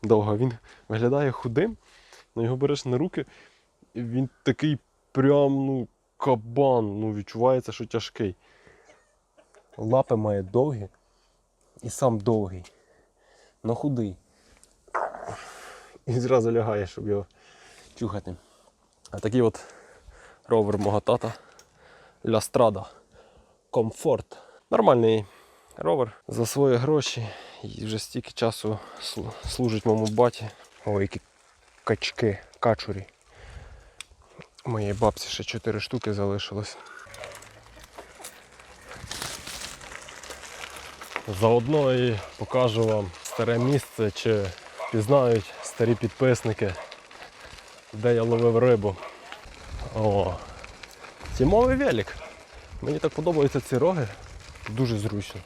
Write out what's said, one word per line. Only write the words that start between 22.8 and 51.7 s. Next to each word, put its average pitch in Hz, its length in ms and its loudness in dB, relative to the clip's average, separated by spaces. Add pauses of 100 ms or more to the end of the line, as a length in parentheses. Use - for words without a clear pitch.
Комфорт. 113 680 -2 (320)
Нормальний 113 540 6 (520)
ровер 139 520 -2
за 117 180 -2
свої 135 300 4
гроші. 123 520 0 (340)
І 104 220 -12
вже 107 140 -4
стільки - 340 -10
часу 110 460 -2 (220)
слу-, - 480 -8
служить 110 380 0
моєму 110 200 4
баті. 113 420 2 (380)
Ой, 101 160 0
які 95 180 -4 (640)
качки, - 540 0 (220)
качурі. 98 460 0 (1600)
Моєї 107 280 -2
бабці 104 360 2
ще - 160 -6
чотири 110 360 -4
штуки 110 320 -4
залишилось. 101 640 -4 (4000)
Заодно 127 540 4
і 123 240 2 (180)
покажу 120 480 2
вам 107 260 0 (120)
старе 117 360 -2
місце, 120 520 0
чи 107 360 0 (320)
впізнають 117 680 4 (180)
старі 117 320 0
підписники, 113 800 0 (1160)
де 113 220 2
я 113 80 2
ловив 117 360 4
рибу. 107 380 4 (1000)
О, 101 380 2 (1040)
зимовий 226 380 4